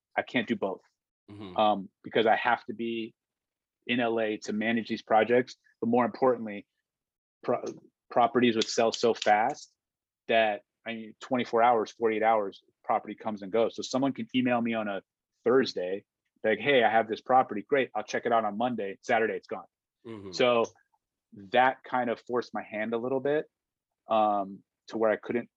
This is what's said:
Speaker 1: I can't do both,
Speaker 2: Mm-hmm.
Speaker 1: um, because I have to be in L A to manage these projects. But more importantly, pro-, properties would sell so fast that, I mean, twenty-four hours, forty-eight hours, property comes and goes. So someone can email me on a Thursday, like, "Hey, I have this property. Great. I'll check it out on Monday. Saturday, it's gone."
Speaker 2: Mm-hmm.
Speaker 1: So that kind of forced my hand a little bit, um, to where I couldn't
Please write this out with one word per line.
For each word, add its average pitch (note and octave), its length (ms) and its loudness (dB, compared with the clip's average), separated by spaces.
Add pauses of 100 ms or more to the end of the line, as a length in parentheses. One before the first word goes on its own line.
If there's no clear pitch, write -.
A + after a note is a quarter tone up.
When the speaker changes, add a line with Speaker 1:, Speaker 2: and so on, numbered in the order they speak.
(180)
Speaker 1:
I G#2+ 40 0
can't A#2 260 -4
do A#2 80 -2
both, G2 260 -6 (500)
Speaker 2:
Mm-hmm. G2+ 260 -14
Speaker 1:
um, G#2 320 2 (140)
because A2 220 0
I A2 120 4
have - 280 -2
to B2 80 -10
be A2+ 400 -8 (760)
in A#2+ 120 0
L A2+ 200 0
A G#2+ 180 -2
to - 160 -8
manage A2 360 -2
these A2 120 -6
projects. A#2 540 2 (240)
But A#2 100 -4
more A#2+ 160 4
importantly, A2+ 600 -2 (760)
pro-, - 200 -2 (480)
properties A#2+ 440 4
would A2 120 0
sell A2+ 240 0
so - 220 0
fast A2 580 0 (560)
that, A2 340 2 (260)
I A#2 60 -8
mean, A2 280 -14
twenty-four A#2+ 420 0
hours, A#2+ 280 2
forty-eight A2 320 0
hours, G#2+ 380 0 (220)
property A2 320 -4
comes G#2+ 280 -10
and F#2 80 -12
goes. A2 240 2
So G#2 80 -8
someone C3 300 -2
can A#2 220 -10
email B2 260 0
me A#2 120 -2
on G#2+ 140 -4
a G2 140 -6 (440)
Thursday, G2+ 580 0 (400)
like, A2 160 0
"Hey, B2+ 240 4
I G#2+ 60 4
have A2+ 180 2
this G#2+ 140 -6
property. B2+ 480 0
Great. C3+ 260 2
I'll G#2+ 80 -4
check A#2+ 220 -6
it A#2+ 60 -2
out A2+ 140 4
on G2+ 120 -6
Monday. G#2+ 460 -4
Saturday, A2+ 320 0
it's - 120 -12
gone." F#2 180 -10 (420)
Speaker 2:
Mm-hmm. G2 240 -14
Speaker 1:
So A#2+ 340 4 (840)
that B2+ 320 4
kind B2 260 -2
of A2 120 -4
forced A#2 340 -4
my G2 80 -8
hand A2 320 -6
a - 20 0
little B2+ 220 -4
bit, D3 260 -2 (640)
um, G2+ 480 0 (300)
to A2+ 100 -8
where A2 140 4
I G2+ 60 2
couldn't A#2 400 -6